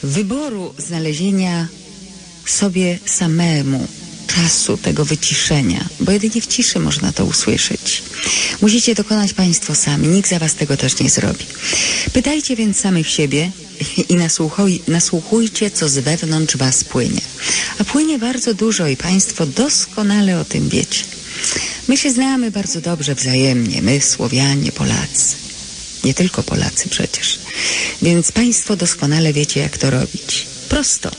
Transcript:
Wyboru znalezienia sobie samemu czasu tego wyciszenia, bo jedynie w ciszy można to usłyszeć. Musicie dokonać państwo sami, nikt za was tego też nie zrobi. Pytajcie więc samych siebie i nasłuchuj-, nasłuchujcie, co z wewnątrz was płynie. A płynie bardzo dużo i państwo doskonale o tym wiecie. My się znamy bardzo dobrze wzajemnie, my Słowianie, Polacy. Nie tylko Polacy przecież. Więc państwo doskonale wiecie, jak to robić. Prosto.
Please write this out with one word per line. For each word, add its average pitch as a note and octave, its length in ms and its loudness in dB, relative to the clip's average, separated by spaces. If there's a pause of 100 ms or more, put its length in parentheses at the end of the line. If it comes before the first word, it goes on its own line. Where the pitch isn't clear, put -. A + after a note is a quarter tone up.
Wyboru G3+ 720 -2
znalezienia E3+ 880 0 (760)
sobie F3+ 600 0
samemu D#3+ 800 2 (400)
czasu - 500 2
tego D3+ 280 0
wyciszenia, D3 800 0 (140)
bo F#3 120 2
jedynie G#3+ 300 2
w - 60 -6
ciszy - 320 0
można D#3 320 0
to G2 140 0
usłyszeć. - 760 0 (580)
Musicie A3 340 4
dokonać G#3 380 0
państwo F3 420 2
sami, D3 320 2
nikt F#3+ 220 4
za F3 100 0
was D#3+ 160 0
tego C#3 220 0
też - 220 0
nie C3+ 100 2
zrobi. - 360 0 (680)
Pytajcie C4+ 420 0
więc G#3+ 240 2
samych F3+ 300 2
siebie D3+ 420 0 (580)
i F3+ 60 4
nasłuchuj-, F3 720 2
nasłuchujcie, G3 840 0
co D#3+ 180 0
z C#3 80 0
wewnątrz D#3 600 0
was B2+ 260 2
płynie. - 380 0 (580)
A G#3+ 40 4
płynie D4+ 360 2
bardzo A#3+ 340 0
dużo G3+ 340 2
i C3 100 0
państwo F#3 480 2
doskonale G3+ 960 2
o D#3 60 -2
tym D3 240 0
wiecie. - 340 0 (840)
My C4+ 100 4
się C#4+ 140 2
znamy B3+ 400 2
bardzo G3 300 -4
dobrze D3+ 340 -2
wzajemnie, B2+ 680 2
my C3+ 200 4
Słowianie, C#3 720 2
Polacy. - 640 0 (680)
Nie B3 100 2
tylko - 300 0
Polacy - 460 -2
przecież. - 500 -4 (600)
Więc E3+ 300 4
państwo A3+ 440 2
doskonale D#3 580 2
wiecie, D3 260 0
jak C#3+ 180 -2
to C3+ 120 2
robić. - 560 -2 (240)
Prosto. - 500 0